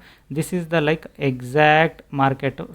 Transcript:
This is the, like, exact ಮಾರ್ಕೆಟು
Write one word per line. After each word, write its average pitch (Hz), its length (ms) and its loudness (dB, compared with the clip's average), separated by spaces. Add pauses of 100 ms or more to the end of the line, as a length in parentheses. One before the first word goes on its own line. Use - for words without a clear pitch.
(340)
This 151 220 -4
is 180 60 -4
the, 165 180 -2
like, 156 240 0
exact 147 1000 0 (100)
ಮಾರ್ಕೆಟು 135 600 -2